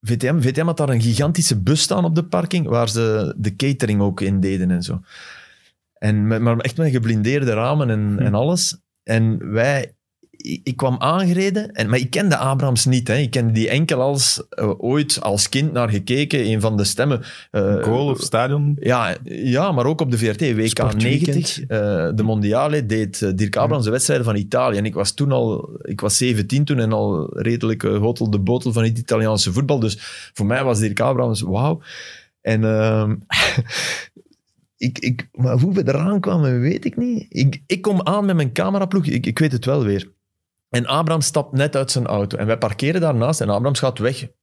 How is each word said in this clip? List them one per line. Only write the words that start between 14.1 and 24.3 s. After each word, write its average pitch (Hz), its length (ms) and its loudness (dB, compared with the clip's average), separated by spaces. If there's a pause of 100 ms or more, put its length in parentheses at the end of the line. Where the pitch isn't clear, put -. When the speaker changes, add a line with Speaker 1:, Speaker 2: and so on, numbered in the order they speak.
Speaker 1:
eh, 107 200 -2 (100)
ooit 143 400 -2
als 101 280 0
kind 143 240 0
naar 120 160 -2
gekeken, 123 580 -2
een 110 140 2
van 110 160 0
de 101 80 2
stemmen. 147 380 0 (280)
Eh, 101 320 0
Speaker 2:
Goal 127 280 2
of 127 100 -2
stadion? 143 600 0
Speaker 1:
Ja, 113 440 0
ja, 135 480 -2
maar 123 140 2
ook 156 140 0
op 143 100 0
de 117 80 0
V 107 120 0
R 101 60 -2
T, - 40 -8 (160)
W 110 60 0
K 113 60 2
Speaker 3:
Sportweekend. 113 580 2
Speaker 1:
negentig, 139 340 -2
eh, 104 540 0
de 107 80 0
Mondiale, 110 640 0
deed, 107 360 -2
eh, 101 120 0
Dirk 101 200 0
Speaker 2:
Ja. 110 60 0
Speaker 1:
Abrams 127 240 0
de 107 60 0
wedstrijden 131 340 0
van 110 120 2